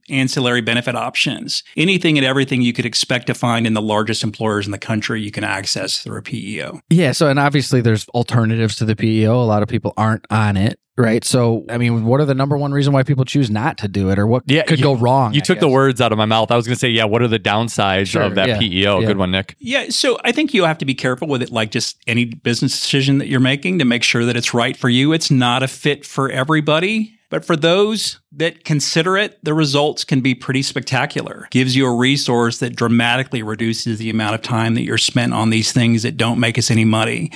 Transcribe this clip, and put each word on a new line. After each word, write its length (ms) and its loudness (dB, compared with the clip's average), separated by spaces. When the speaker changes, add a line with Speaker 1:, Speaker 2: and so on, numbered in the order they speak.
Speaker 1:
ancillary 520 0
benefit 340 -2
options, 680 -6
anything 420 2
and 80 2
everything 360 0
you 100 2
could 140 -2
expect 420 -4
to 60 0
find 340 0
in 60 0
the 80 -2
largest 420 0
employers 420 -2
in 60 -6
the 60 -6
country, 440 -4
you 100 -10
can 120 -8
access 560 -4
through 200 -12
a 20 -10
P 360 -10
E 60 -8
O. 160 -12
Speaker 2:
Yeah. 220 4
So, 160 2
and 120 2
obviously 420 2
there's 280 0
alternatives 680 0
to 80 -4
the 100 0
P 280 2
E 40 4
O. 140 4
A 20 2
lot 200 2
of 40 0
people 300 -4
aren't 320 0
on 260 0
it. 240 0
Right. 280 2
So, 480 0
I 80 -4
mean, 260 0
what 140 2
are 60 0
the 100 0
number 200 0
one 160 -2
reason 220 2
why 80 4
people 240 0
choose 240 0
not 300 -2
to 80 -4
do 240 0
it, 80 2
or 80 2
what 180 2
Speaker 3:
Yeah, 160 4
Speaker 2:
could 160 2
Speaker 3:
you, 60 2
Speaker 2:
go 100 4
wrong, 400 2
Speaker 3:
you 60 2
Speaker 2:
I 20 2
Speaker 3:
took 180 2
the 60 4
Speaker 2:
guess? 80 4
Speaker 3:
words 280 4
out 100 2
of 80 2
my 80 2
mouth. 240 2
I 40 4
was 120 0
gonna 80 -2
say, 140 0
yeah, 160 2
what 180 2
are 40 4
the 120 0
downsides 680 0
Speaker 2:
Sure, 120 0
Speaker 3:
of 140 0
that 120 2
Speaker 2:
yeah, 120 0
Speaker 3:
P 240 0
E 20 4
O? 140 4
Speaker 2:
yeah. 80 0
Speaker 3:
Good 100 0
one, 140 0
Nick. 260 -2
Speaker 1:
Yeah. 320 -4
So 340 -2
I 80 0
think 220 -2
you 120 4
have 120 0
to 80 -8
be 80 0
careful 340 -2
with 140 -2
it, 100 -6
like 200 -2
just 340 -4
any 200 0
business 540 -2
decision 380 2
that 100 -4
you're 120 0
making, 400 0
to 60 2
make 180 0
sure 200 0
that 140 0
it's 160 -4
right 240 0
for 100 -2
you. 260 4
It's 180 -2
not 320 2
a 40 0
fit 380 -4
for 240 -4
everybody. 880 0
But 160 -4
for 100 0
those 640 0
that 300 -6
consider 540 0
it, 260 -4
the 120 -2
results 480 0
can 180 0
be 140 0
pretty 260 -4
spectacular. 880 -4
Gives 260 2
you 120 2
a 100 0
resource 640 0
that 160 -6
dramatically 640 0
reduces 560 -4
the 140 -6
amount 240 -2
of 80 -8
time 320 0
that 80 -2
you're 160 -2
spent 340 0
on 160 0
these 220 0
things 320 2
that 120 -4
don't 240 0
make 200 0
us 100 0
any 160 2
money, 500 0